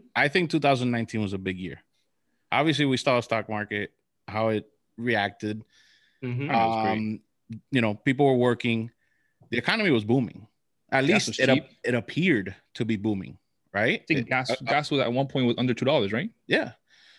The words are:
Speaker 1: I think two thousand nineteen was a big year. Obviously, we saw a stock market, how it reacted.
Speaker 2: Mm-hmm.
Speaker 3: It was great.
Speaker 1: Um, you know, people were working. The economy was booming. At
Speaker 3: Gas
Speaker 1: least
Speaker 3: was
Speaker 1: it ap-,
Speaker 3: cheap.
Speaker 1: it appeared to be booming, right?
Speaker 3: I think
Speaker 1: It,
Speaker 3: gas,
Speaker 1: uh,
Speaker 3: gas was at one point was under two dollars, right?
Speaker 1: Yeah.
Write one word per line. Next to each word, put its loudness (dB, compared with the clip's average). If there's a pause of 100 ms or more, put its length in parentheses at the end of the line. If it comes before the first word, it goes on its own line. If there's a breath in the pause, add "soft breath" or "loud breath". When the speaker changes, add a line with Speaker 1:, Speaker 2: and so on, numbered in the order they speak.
(160)
Speaker 1:
I 2
think 0
two 2
thousand 2
nineteen -2
was -2
a -6
big -6
year. -10 (680)
Obviously, 2
we 2
saw 2
a 0
stock -4
market, -6 (360)
how -2
it -2 (280)
reacted. -2 (600 soft breath)
Speaker 2:
Mm-hmm. -6
Speaker 3:
It -6
was 2
great. 0
Speaker 1:
Um, -4 (520)
you 2
know, 0
people 0
were 4
working. 0 (600)
The -2
economy 0
was 2
booming. -2 (440)
At 2
Speaker 3:
Gas 2
Speaker 1:
least 2
Speaker 3:
was -8
Speaker 1:
it 4
ap-, 8
Speaker 3:
cheap. -2 (180)
Speaker 1:
it 0
appeared 0 (200)
to -4
be -2
booming, -4 (360)
right? 2
Speaker 3:
I -20
think 0
Speaker 1:
It, -6
Speaker 3:
gas, -2
Speaker 1:
uh, 0
Speaker 3:
gas 0
was 2
at 0
one 0
point 0
was 2
under 2
two -2
dollars, 2
right? -4 (180)
Speaker 1:
Yeah. 0 (480 soft breath)